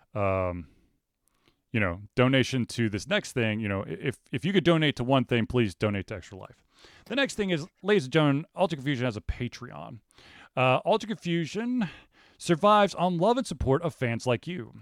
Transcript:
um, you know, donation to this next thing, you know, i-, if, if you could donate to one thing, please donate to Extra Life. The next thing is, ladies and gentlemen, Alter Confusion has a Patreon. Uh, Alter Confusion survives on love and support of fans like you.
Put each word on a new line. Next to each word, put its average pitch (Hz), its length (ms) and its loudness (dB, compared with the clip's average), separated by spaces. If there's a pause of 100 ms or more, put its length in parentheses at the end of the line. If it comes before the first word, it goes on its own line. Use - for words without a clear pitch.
(140)
um, 92 520 -2 (1040)
you 117 80 2
know, 95 220 -2 (120)
donation 127 520 2
to 117 240 0
this 101 180 -6
next 196 240 -2
thing, 110 260 0
you 110 100 -4
know, 98 160 -2
i-, 110 140 -8
if, 139 200 -6 (140)
if 139 120 -6
you 190 80 0
could 180 120 4
donate 156 320 4
to 123 80 -4
one 131 200 4
thing, 117 220 0
please 117 280 0
donate 101 340 -2
to 110 80 -10
Extra 95 200 -16
Life. - 260 -20 (440)
The 226 100 -6
next 269 200 -2
thing 202 140 -2
is, 151 160 -2 (160)
ladies 190 220 4
and 127 80 -10
gentlemen, 147 320 4 (100)
Alter 151 220 0
Confusion 127 300 -2
has 107 100 -2
a 107 60 -8
Patreon. - 800 -10 (540)
Uh, 127 300 4
Alter 214 220 0
Confusion 202 800 -4 (480)
survives 202 580 4
on 175 240 0
love 214 180 4
and 254 100 -2
support 147 360 0
of 165 120 -4
fans 117 320 -4
like 120 200 0
you. 123 360 -10